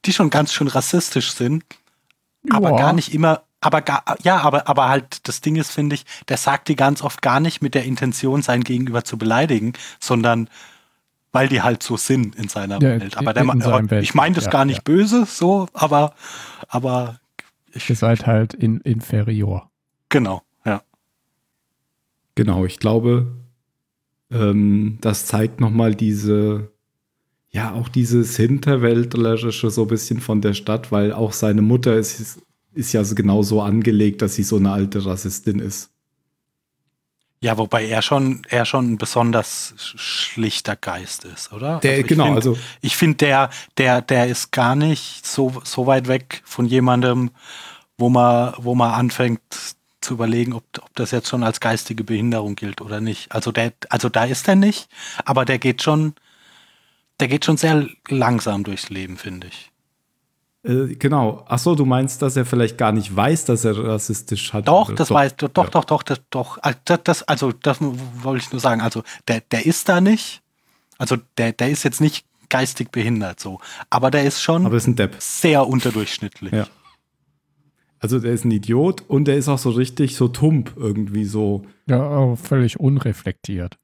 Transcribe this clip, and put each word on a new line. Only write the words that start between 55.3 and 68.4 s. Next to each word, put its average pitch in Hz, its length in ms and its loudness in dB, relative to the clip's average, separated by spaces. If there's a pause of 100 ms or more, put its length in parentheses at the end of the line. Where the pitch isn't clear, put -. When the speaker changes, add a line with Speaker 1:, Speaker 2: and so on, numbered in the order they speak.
Speaker 1:
der 127 160 0
geht 127 240 0
schon, 156 300 2 (1040)
der 131 80 2
geht 139 160 0
schon 156 140 2
sehr 156 300 2 (200)
langsam 113 560 0
durchs 98 260 -8
Leben, 95 280 -10
finde 90 300 -14
ich. - 220 -20 (960)
Speaker 3:
Äh, 127 300 0
genau. 131 520 0
Ach 123 120 0
so, 175 160 4
du 147 100 2
meinst, 131 360 0
dass 135 160 0
er 123 80 2
vielleicht 120 320 0
gar 110 160 2
nicht 101 220 -2
weiß, 131 300 2
dass 117 200 0
er 107 120 0
rassistisch 110 760 -4
hat? 107 140 -2
Speaker 1:
Doch, 160 220 4
Speaker 3:
Äh, 104 60 -6
Speaker 1:
das 147 140 0
Speaker 3:
doch. - 60 4
Speaker 1:
weiß, 139 220 4
doch, 143 120 -4
doch, 180 160 2
Speaker 3:
Ja. - 60 -6
Speaker 1:
doch, 165 140 2
doch, 151 180 0
das, 135 260 -4
doch. - 320 -6
Ah, 143 120 0 (120)
das, 175 180 2
das, - 200 0
also, 135 280 0
das 135 300 0
wollte 127 640 -6